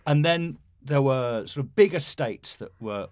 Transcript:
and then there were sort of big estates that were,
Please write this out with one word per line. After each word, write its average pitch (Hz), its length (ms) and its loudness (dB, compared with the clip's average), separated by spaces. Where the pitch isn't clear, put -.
and 147 160 4
then 170 360 0
there 143 180 0
were 123 460 0
sort 139 180 -6
of - 100 -14
big 202 200 6
estates - 600 -6
that 101 220 -14
were, 104 340 -6